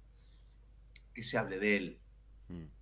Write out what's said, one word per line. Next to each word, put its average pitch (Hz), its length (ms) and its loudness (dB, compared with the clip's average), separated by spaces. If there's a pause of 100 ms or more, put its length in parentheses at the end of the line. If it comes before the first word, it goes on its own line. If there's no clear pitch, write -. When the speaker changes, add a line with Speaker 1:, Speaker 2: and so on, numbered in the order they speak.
(1160)
Speaker 1:
que 117 80 -10
se 117 160 0
hable 98 200 0
de 104 180 6
él, 90 240 -2 (480)
Speaker 2:
Mm. 87 160 -8 (180)